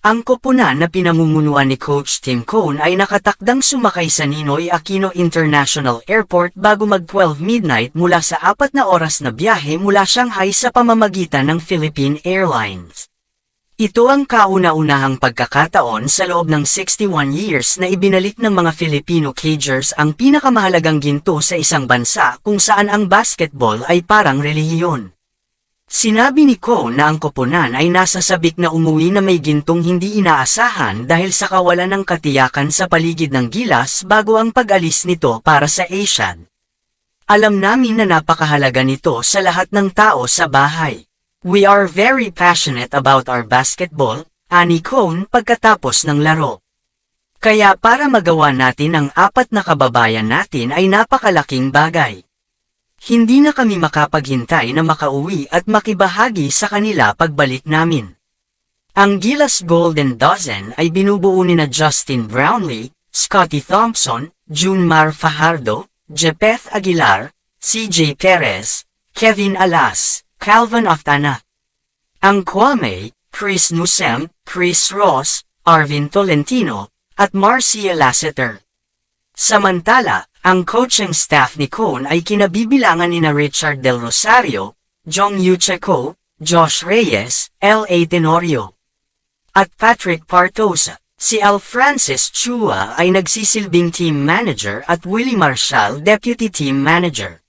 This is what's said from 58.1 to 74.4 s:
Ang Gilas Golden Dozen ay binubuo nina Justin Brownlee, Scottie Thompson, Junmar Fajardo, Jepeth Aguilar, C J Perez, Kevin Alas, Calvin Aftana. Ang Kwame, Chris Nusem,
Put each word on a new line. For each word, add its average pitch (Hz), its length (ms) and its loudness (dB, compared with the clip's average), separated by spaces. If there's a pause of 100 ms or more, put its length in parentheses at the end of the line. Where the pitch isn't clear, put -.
Ang 202 240 2
Gilas 277 400 0
Golden 160 560 0
Dozen 110 560 -2
ay 165 160 0
binubuo 190 560 2
nina 165 240 2
Justin 135 560 -2
Brownlee, 131 640 -2 (240)
Scottie 156 480 0
Thompson, 180 720 -2 (160)
Junmar 160 640 2
Fajardo, 151 720 -4 (240)
Jepeth 165 640 -2
Aguilar, 185 560 -2 (320)
C 220 240 -4
J 165 320 0
Perez, 170 640 0 (320)
Kevin 202 400 0
Alas, - 720 0 (140)
Calvin 226 480 2
Aftana. 147 560 0 (800)
Ang 196 240 2
Kwame, 160 640 0 (160)
Chris 190 480 -2
Nusem, 160 560 -2 (160)